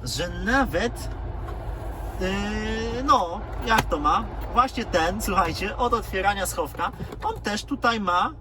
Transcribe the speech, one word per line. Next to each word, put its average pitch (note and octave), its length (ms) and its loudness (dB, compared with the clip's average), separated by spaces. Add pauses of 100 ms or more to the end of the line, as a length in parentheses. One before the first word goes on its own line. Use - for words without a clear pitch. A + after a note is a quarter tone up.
że E3 260 -4
nawet, A3+ 800 0 (1120)
yy, G#3+ 800 -2
no, G#3+ 380 4 (260)
jak A3 140 6
to E3 180 0
ma? E3 260 2 (280)
Właśnie B3 320 4
ten, F#3 360 2
słuchajcie, F#3 560 0
od A#3+ 160 4
otwierania G3 520 2
schowka, E3+ 460 -2 (320)
on A4 180 -2
też G#3 220 -2
tutaj A#3 360 2
ma G#3 420 2